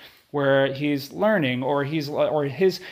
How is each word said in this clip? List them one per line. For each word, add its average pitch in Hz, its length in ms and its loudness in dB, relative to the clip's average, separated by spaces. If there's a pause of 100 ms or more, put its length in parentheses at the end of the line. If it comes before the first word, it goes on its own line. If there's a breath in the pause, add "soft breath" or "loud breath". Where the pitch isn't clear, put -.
(300 loud breath)
where 139 440 2
he's 143 360 -2
learning, 160 520 0
or 139 220 0
he's, 143 260 -4
or 147 340 0
his, 180 360 0 (120)